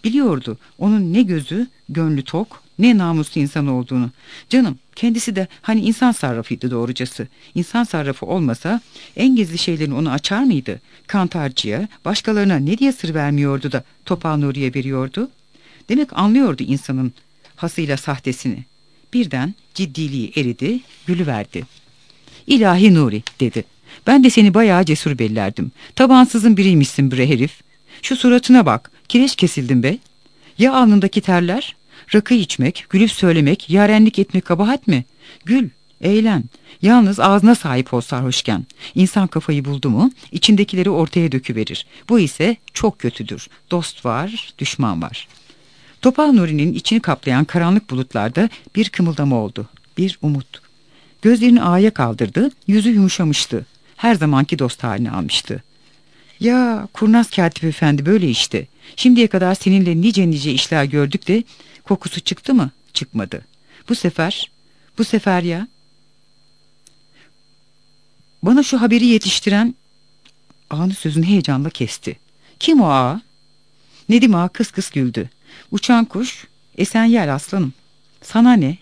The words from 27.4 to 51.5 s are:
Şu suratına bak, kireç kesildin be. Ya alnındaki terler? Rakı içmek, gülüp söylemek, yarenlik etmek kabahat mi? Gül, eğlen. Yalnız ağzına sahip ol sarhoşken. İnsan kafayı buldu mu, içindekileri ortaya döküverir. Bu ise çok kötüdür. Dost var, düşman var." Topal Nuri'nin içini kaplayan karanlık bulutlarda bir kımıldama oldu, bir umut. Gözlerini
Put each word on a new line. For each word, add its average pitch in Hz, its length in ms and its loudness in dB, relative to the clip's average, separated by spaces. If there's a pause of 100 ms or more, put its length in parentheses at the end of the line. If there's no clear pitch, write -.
Şu - 140 -4
suratına 247 500 4
bak, 117 260 -2 (180)
kireç 254 260 2
kesildin 131 480 0
be. 151 140 -2 (600)
Ya 262 160 4
alnındaki 208 480 4
terler? 180 540 -2 (400)
Rakı 214 180 2
içmek, 165 560 -2
gülüp 208 220 2
söylemek, 160 580 0
yarenlik 208 500 4
etmek 185 260 -2
kabahat 202 420 -2
mi? 131 180 0 (400)
Gül, 220 240 0 (320)
eğlen. 202 420 0 (380)
Yalnız 202 380 4
ağzına 196 360 6
sahip 131 380 -4
ol 123 80 -2
sarhoşken. 123 640 -4 (300)
İnsan 185 320 2
kafayı 147 380 -4
buldu 139 240 -4
mu, 151 220 2 (200)
içindekileri 196 580 2
ortaya 165 420 0
döküverir. 123 540 -6 (240)
Bu 233 100 4
ise 185 380 0 (160)
çok - 260 -2
kötüdür. - 480 -8 (240)
Dost - 340 -6
var, 151 540 -6
düşman 87 420 -4
var." - 260 -12 (720)
Topal 285 300 2
Nuri'nin 165 420 2
içini 214 260 -2
kaplayan 143 460 0
karanlık 180 440 0
bulutlarda 127 600 -2 (260)
bir 214 140 0
kımıldama 151 460 -2
oldu, 107 340 -6 (280)
bir 180 240 -4
umut. 147 400 -6 (600)
Gözlerini 233 420 4